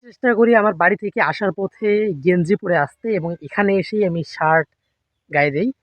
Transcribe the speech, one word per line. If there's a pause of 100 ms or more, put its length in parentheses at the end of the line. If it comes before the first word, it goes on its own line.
চেষ্টা
করি
আমার
বাড়ি
থেকে (120)
আসার
পথে (360)
গেঞ্জি
পরে
আসতে (120)
এবং (160)
এখানে (100)
এসেই
আমি (120)
শার্ট (680)
গায়ে
দেই। (140)